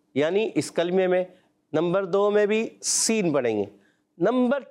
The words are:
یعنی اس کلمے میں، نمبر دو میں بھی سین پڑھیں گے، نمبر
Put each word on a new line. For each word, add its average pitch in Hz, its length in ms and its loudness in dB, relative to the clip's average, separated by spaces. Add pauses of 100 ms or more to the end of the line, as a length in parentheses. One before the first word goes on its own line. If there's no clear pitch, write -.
(160)
یعنی 180 400 0
اس 147 160 -2
کلمے 180 360 0
میں، 180 160 2 (500)
نمبر 175 320 0
دو 202 260 0
میں 208 140 2
بھی 220 240 0 (120)
سین 208 520 0
پڑھیں 120 240 0
گے، 98 80 -2 (520)
نمبر 247 420 0 (120)